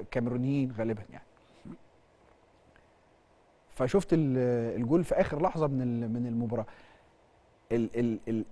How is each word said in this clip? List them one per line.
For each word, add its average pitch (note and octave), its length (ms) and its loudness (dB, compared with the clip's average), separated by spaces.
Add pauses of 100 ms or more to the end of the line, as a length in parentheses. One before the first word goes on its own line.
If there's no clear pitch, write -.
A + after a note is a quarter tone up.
(100)
كاميرونيين B2+ 680 0
غالبا A2+ 320 -2
يعني. - 140 -18 (2500)
فشفت F3+ 420 2
ال-، B2+ 680 2
الجول D3 240 2
في - 100 0
اخر E3 280 2
لحظه E3+ 240 2
من C3+ 160 0
ال-، A#2 300 -2
من A#2+ 140 -2
المباراه. A#2 400 -2 (1080)
ال-، A#2 240 2
ال-، A#2 220 0 (100)
ال-، A2+ 240 0